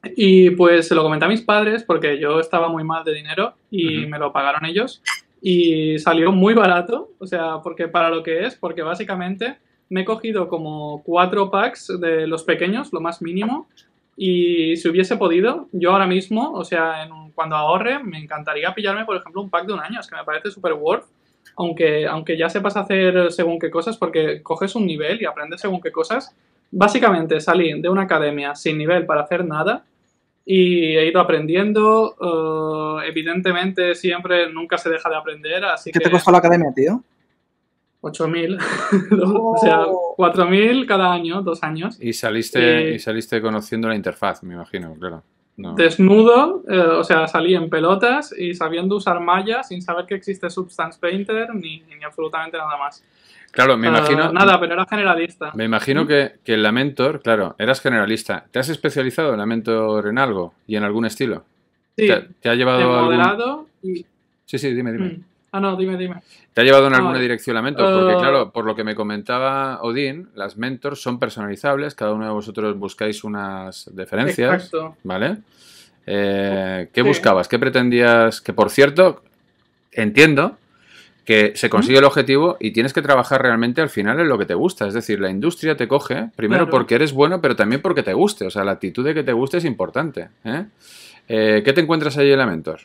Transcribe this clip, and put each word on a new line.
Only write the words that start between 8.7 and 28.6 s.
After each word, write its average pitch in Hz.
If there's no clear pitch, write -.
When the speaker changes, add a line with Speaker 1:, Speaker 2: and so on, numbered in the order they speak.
Speaker 1:
básicamente 185
me 185
he 185
cogido 220
como 151
cuatro 180
packs 196
de 160
los 160
pequeños, 180
lo 160
más 170
mínimo, 208
y 175
si 165
hubiese 185
podido, 202
yo 175
ahora 190
mismo, 214
o 180
sea, 165
en 160
un, 156
cuando 156
ahorre, 190
me 165
encantaría 151
pillarme, 208
por 202
ejemplo, 180
un 196
pack 208
de 214
un 175
año, 196
es -
que 165
me 156
parece 160
súper 180
worth, 156
aunque, 160
aunque 160
ya 165
sepas 202
hacer 185
según 170
qué 165
cosas, 165
porque 156
coges 190
un 214
nivel 165
y 185
aprendes 156
según 185
qué 160
cosas. 214
Básicamente 185
salí 165
de 175
una 190
academia 147
sin 156